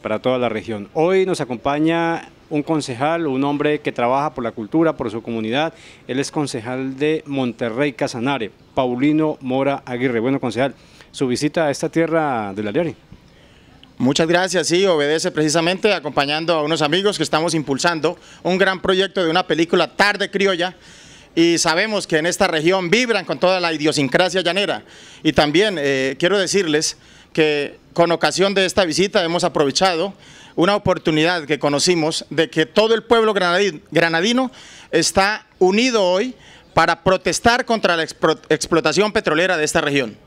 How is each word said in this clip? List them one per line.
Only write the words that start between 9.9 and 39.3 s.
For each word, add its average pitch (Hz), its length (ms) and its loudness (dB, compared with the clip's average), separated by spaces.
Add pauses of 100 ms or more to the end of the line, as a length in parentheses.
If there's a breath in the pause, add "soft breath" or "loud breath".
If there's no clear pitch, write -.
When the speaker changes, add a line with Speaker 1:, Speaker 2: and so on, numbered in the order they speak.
Speaker 1:
Bueno, 131 180 0
concejal, 123 340 -2 (380 loud breath)
su 139 160 -4
visita 147 380 -2
a 147 40 0
esta 151 200 -4
tierra 151 640 -2
del 104 160 -6
Ariari. 143 260 -4 (1000 soft breath)
Speaker 2:
Muchas 147 320 2
gracias, 175 380 0
sí, 175 180 2
obedece 160 440 0
precisamente 170 640 0
acompañando 151 600 -2
a 156 100 0
unos 156 180 0
amigos 180 360 0
que 160 60 0
estamos 156 300 0
impulsando 160 640 -2 (260 loud breath)
un 185 140 0
gran 190 240 2
proyecto 190 440 0
de 160 40 2
una 180 160 0
película 165 480 0
Tarde 196 380 0
Criolla, 185 420 -2 (640 loud breath)
y 170 240 4
sabemos 190 480 0
que 165 100 0
en 151 80 0
esta 175 220 0
región 170 420 0
vibran 226 340 0
con 156 160 -6
toda 185 200 2
la 170 120 0
idiosincrasia 160 680 0
llanera. 170 420 -2 (380 loud breath)
Y 156 120 0
también, 170 460 2
eh, 135 380 0
quiero 185 220 2
decirles 160 580 0 (340 loud breath)
que 147 460 0 (160)
con 170 180 2
ocasión 165 440 0
de 190 100 2
esta 185 200 0
visita 180 380 0
hemos 170 200 -2
aprovechado 170 720 0 (400 loud breath)
una 190 200 2
oportunidad 170 680 0
que 143 140 -2
conocimos 156 720 0
de 156 180 0
que 160 160 0
todo 220 300 2
el 220 80 -4
pueblo 220 320 4
granadi-, 180 460 0 (100)
granadino 170 580 2 (400 loud breath)
está 190 560 0 (140)
unido 214 440 2
hoy 196 300 0 (400 loud breath)
para 165 300 2
protestar 196 640 2
contra 202 300 0
la 160 80 -2
expro-, 156 360 0 (100)
explotación 160 640 2
petrolera 180 460 0